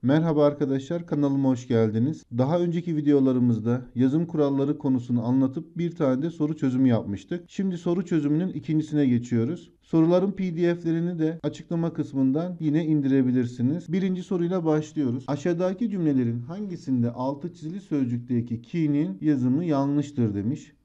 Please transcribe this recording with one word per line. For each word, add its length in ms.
Merhaba 360
arkadaşlar, 600
kanalıma 420
hoş 200
geldiniz. 560
Daha 220
önceki 360
videolarımızda 960
yazım 320
kuralları 520
konusunu 460
anlatıp 540
bir 120
tane 320
de 80
soru 260
çözümü 320
yapmıştık. 600
Şimdi 300
soru 260
çözümünün 440
ikincisine 580
geçiyoruz. 680
Soruların 500
P 240
D 180
F'lerini 440
de 240
açıklama 500
kısmından 680
yine 260
indirebilirsiniz. 1040
Birinci 300
soruyla 420
başlıyoruz. 600
Aşağıdaki 640
cümlelerin 500
hangisinde 680
altı 440
çizili 260
sözcükteki 840
ki'nin 580
yazımı 440
yanlıştır 720
demiş. 380